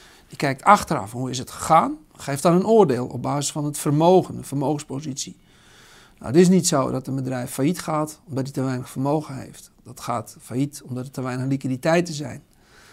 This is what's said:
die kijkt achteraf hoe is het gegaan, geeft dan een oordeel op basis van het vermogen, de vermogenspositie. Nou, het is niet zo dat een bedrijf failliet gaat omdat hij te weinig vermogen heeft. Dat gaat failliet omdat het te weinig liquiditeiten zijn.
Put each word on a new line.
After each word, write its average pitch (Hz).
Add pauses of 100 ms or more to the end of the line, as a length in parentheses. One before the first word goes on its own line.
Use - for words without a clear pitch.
(280)
die -
kijkt 135
achteraf 165
hoe 127
is 123
het 127
gegaan, 226 (200)
geeft 139
dan 175
een 185
oordeel 156
op 127
basis 139
van 151
het 147
vermogen, 160
de 123
vermogenspositie. 143 (840)
Nou, -
het 165
is 180
niet 180
zo 131
dat 127
een 131
bedrijf 131
failliet 147
gaat 151
omdat 135
hij 139
te 135
weinig 127
vermogen 143
heeft. - (120)
Dat -
gaat 117
failliet 139
omdat 127
het 139
te 135
weinig 127
liquiditeiten 139
zijn. 139 (500)